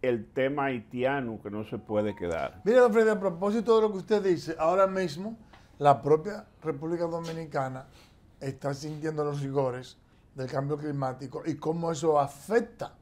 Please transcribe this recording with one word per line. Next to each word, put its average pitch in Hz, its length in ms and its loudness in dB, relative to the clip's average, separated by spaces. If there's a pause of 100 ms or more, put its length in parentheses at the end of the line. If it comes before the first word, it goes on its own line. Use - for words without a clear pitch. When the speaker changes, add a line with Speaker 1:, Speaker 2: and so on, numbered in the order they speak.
Speaker 1:
el 120 240 0
tema 139 380 -2
haitiano, 123 760 -2
que 101 100 -12
no 107 120 -6
se 110 160 -8
puede 104 380 0
quedar. 82 480 -4
Speaker 2:
Mire, 233 140 6
don 240 140 8
Freddy, 220 180 6
a 208 100 0
propósito 202 560 2
de 214 60 6
lo 214 100 2
que 190 60 -4
usted 208 260 0
dice, 160 340 0
ahora 185 300 4
mismo 190 500 -4 (400)
la 143 240 4
propia 147 440 2 (180)
República 160 400 -4
Dominicana 160 840 -6 (540)
está 139 340 -6
sintiendo 151 480 -6
los 147 180 -4
rigores 135 580 -2 (360)
del 131 160 -8
cambio 143 260 -2
climático 139 680 -6
y 156 80 -2
cómo 165 380 -2
eso 151 260 4
afecta - 840 -2